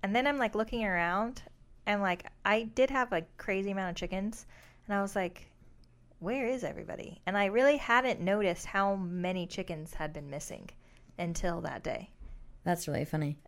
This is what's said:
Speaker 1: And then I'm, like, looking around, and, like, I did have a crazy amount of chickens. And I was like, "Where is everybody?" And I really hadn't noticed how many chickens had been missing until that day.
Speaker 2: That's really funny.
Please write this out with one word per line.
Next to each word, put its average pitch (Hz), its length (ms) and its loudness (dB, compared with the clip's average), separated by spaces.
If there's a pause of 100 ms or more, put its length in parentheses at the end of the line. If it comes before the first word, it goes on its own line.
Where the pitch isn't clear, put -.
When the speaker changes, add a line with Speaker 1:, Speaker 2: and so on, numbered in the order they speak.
Speaker 1:
And 196 120 0
then 262 120 4
I'm, 285 100 2
like, 226 180 0
looking 220 300 0
around, 185 560 0 (440)
and, 202 160 2
like, 180 240 0 (200)
I 214 180 4
did 254 260 4
have 254 220 0
a 165 140 2 (120)
crazy 196 340 -2
amount 190 200 -2
of 170 40 -6
chickens. 190 500 -4 (420)
And 202 80 -2
I 196 60 2
was 202 140 -4
like, 180 320 -2 (720)
"Where 240 260 -2
is 247 180 -2
everybody?" - 640 -8
And 196 120 0
I 202 80 4
really 262 320 6
hadn't 240 440 4
noticed 190 440 2
how 196 300 2
many 180 520 -2
chickens 160 460 -6
had 156 200 -4
been 143 160 -10
missing - 400 -10 (480)
until 170 440 0
that 135 220 -6
day. - 260 -6 (540)
Speaker 2:
That's 170 240 0
really 143 180 0
funny. 147 320 0 (100)